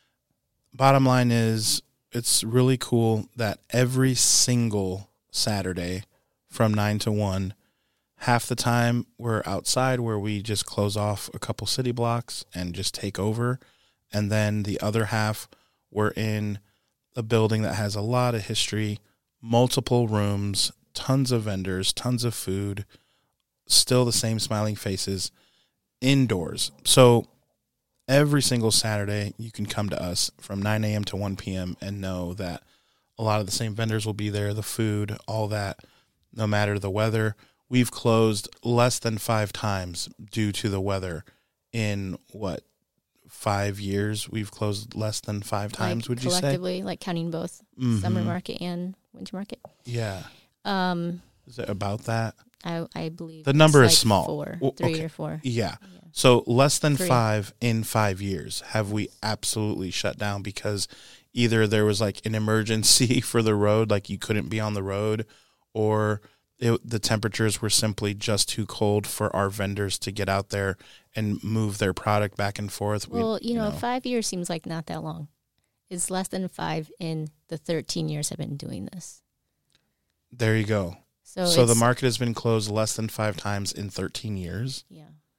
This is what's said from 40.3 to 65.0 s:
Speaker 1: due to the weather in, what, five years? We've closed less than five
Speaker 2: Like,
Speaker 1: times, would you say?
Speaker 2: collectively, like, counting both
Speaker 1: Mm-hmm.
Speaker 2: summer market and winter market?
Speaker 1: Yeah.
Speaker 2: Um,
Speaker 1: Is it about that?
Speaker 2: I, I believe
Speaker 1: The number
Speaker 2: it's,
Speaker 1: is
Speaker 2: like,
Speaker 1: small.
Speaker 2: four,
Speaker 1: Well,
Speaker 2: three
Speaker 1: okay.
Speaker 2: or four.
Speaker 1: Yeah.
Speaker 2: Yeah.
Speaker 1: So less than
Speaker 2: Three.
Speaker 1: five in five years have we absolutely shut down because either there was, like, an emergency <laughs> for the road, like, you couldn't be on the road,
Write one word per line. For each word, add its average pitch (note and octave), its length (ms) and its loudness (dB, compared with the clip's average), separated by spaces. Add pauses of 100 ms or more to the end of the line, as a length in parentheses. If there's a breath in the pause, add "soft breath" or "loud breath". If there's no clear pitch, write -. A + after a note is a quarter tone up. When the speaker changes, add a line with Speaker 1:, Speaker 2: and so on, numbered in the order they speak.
Speaker 1:
due G#2+ 220 0
to G#2+ 160 -2
the G2 120 -2
weather F#2+ 440 -4 (480 soft breath)
in, G2+ 440 -2 (140)
what, F#2+ 300 -8 (680)
five G2+ 520 -2
years? G2+ 500 -2
We've G#2+ 220 -6
closed G#2 420 -6
less G#2+ 240 -4
than G#2 240 -8
five G#2 300 -6
Speaker 2:
Like, - 60 -12
Speaker 1:
times, A2 300 -2
would B2 140 -4
you B2+ 80 0
say? F3+ 100 2
Speaker 2:
collectively, F3+ 440 -2
like, F#3 160 -8
counting E3+ 320 -4
both E3+ 280 -8 (160)
Speaker 1:
Mm-hmm. A#2+ 220 2
Speaker 2:
summer G#2+ 240 0
market A2 400 -4
and F3+ 320 -6 (180)
winter - 220 -14
market? G3+ 240 -10 (260)
Speaker 1:
Yeah. A2 380 -4 (420 soft breath)
Speaker 2:
Um, F3+ 580 -2 (260)
Speaker 1:
Is A#2+ 100 -18
it - 100 -6
about G#2 360 -4
that? A2+ 320 -2 (280)
Speaker 2:
I, E3 300 -6
I E3 140 -6
believe D#3+ 360 -14
Speaker 1:
The C#3 80 2
number D3 300 10
Speaker 2:
it's, A2+ 120 10
Speaker 1:
is - 40 10
Speaker 2:
like, - 40 6
Speaker 1:
small. G2+ 240 4
Speaker 2:
four, D3+ 340 -6
Speaker 1:
Well, C#3 100 2
Speaker 2:
three - 240 -2
Speaker 1:
okay. D#3+ 100 -4
Speaker 2:
or D#3+ 40 -6
four. D#3 340 -8
Speaker 1:
Yeah. A#2 400 -2
Speaker 2:
Yeah. - 180 -20 (120)
Speaker 1:
So B2 340 8
less C3+ 320 4
than D3 180 2
Speaker 2:
Three. F3+ 120 0
Speaker 1:
five A2 520 2
in A2+ 220 0
five G#2 400 0
years F#2+ 460 -6
have G#2 240 -2
we G#2 160 -2 (160)
absolutely G#2+ 680 -4
shut - 280 -4
down G#2 240 -4
because G#2 440 -6 (480 loud breath)
either A2+ 320 4
there G#2+ 180 4
was, G#2 160 2
like, G#2 240 -2
an A2 120 -2
emergency A2 840 4
<laughs> - 20 -6
for A#2 200 0
the A2 140 4
road, G#2+ 340 2
like, G2+ 180 0
you G2 100 -6
couldn't G#2+ 320 -2
be A2 100 -2
on G#2+ 140 -2
the G2 100 -4
road, G#2+ 420 -2 (480 soft breath)